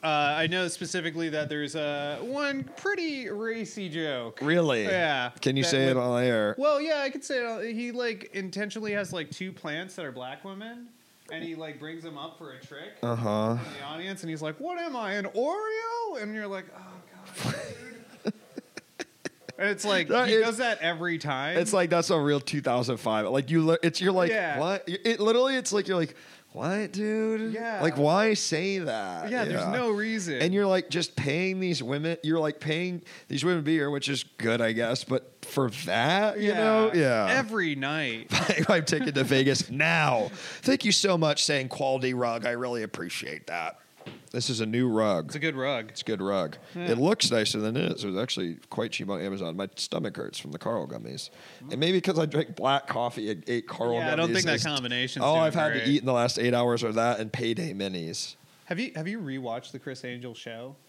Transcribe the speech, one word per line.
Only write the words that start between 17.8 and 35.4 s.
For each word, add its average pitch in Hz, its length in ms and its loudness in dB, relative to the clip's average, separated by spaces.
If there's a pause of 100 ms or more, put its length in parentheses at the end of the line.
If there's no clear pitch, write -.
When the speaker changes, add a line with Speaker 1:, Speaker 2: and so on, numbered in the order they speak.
Speaker 1:
dude." - 140 -2
Speaker 2:
<laughs> - 60 -20 (1120)
Speaker 1:
And 196 100 0
it's 202 160 -2
like, 185 240 2
Speaker 2:
That 233 200 4
Speaker 1:
he 214 80 6
Speaker 2:
is 220 100 8
Speaker 1:
does 220 100 0
that 233 240 0
every 170 380 0
time. 147 400 0
Speaker 2:
It's 208 160 2
like, 180 160 4
that's 170 180 4
a 170 100 4
real 143 220 4
two 139 220 -2
thousand 123 340 2
five. 107 320 2
Like, 131 220 0
you, 165 160 6
li-, 165 160 6
it's, 165 180 2
you're 185 120 4
like, 180 180 4
Speaker 1:
Yeah. 175 280 0
Speaker 2:
"What?" 185 300 0
It 220 320 0
literally, 240 360 4
it's 247 140 -2
like, 196 160 2
you're 185 120 2
like, 160 160 0 (400)
"What, 190 380 -2
dude?" 220 600 0
Speaker 1:
Yeah. 226 300 -2
Speaker 2:
Like, 151 160 2
why 185 340 6
say 190 460 0
that? 110 520 -4
Speaker 1:
Yeah, 240 140 0
there's 156 160 0
Speaker 2:
Yeah. 90 100 0
Speaker 1:
no 247 200 0
reason. 202 500 -2
Speaker 2:
And 180 140 2
you're, 202 100 4
like, 185 240 2
just 165 260 -2
paying 180 460 0
these 170 220 0
women, 147 400 -2
you're, 160 180 2
like, 151 180 0
paying 170 440 -2 (260)
these 135 160 -4
women 175 140 4
to 156 80 0
be 160 80 4
here, 147 160 2
which 143 180 -2
is 139 160 -2 (140)
good, 113 240 2
I 113 100 4
guess, 117 320 0
but - 260 -2 (120)